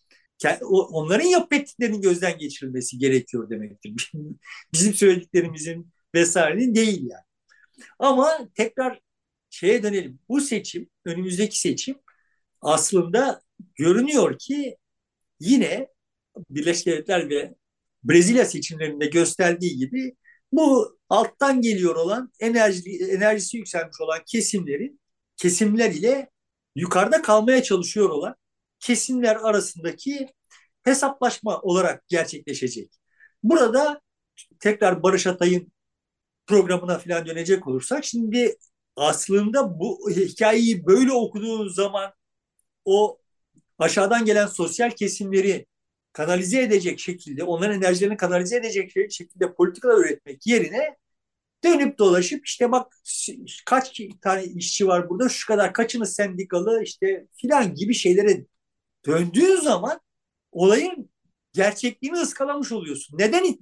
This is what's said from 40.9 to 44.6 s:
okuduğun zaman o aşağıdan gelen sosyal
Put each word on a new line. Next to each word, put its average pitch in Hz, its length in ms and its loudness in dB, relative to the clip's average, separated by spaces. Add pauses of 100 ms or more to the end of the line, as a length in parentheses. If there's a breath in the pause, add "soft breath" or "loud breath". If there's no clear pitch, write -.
okuduğun 220 560 -4
zaman 196 440 -4 (720)
o 208 340 2 (600)
aşağıdan 202 460 2
gelen 208 220 4
sosyal 202 440 -2